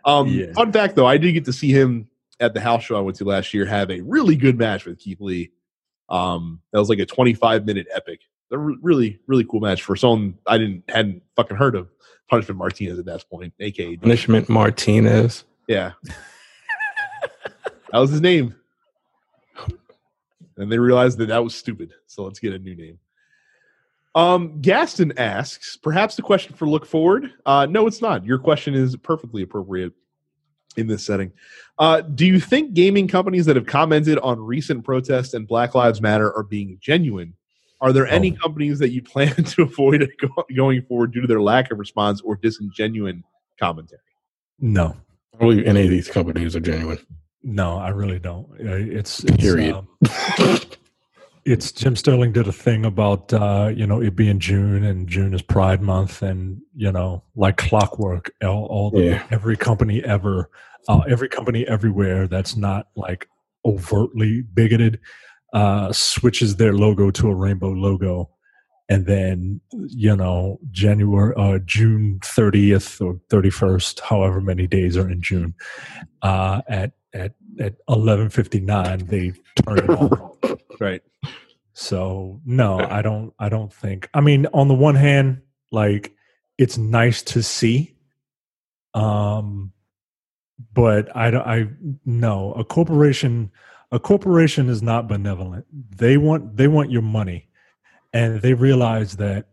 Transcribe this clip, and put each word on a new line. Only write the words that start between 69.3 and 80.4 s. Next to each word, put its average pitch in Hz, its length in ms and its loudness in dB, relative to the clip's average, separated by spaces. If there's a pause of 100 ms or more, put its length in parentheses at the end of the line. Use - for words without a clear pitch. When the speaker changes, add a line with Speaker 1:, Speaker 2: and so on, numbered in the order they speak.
Speaker 2:
you 127 420 0
know, 92 460 -2 (100)
January, 104 680 2
uh, 98 280 2
June 107 580 0
thirtieth 101 800 2
or 90 200 -4 (100)
thirty-first, 95 720 0
however 95 400 0
many 92 260 -2
days 90 300 0
are 92 120 0
in 87 140 -4
June, 85 320 -4 (640)
uh, 95 480 0
at, 98 240 -4 (220)
at, 98 200 -8 (260)
at 104 160 -6 (120)
eleven 107 400 2
fifty-nine, 95 800 -2
they 90 260 -4 (320)
turn 104 140 0
it - 120 2
off. - 520 0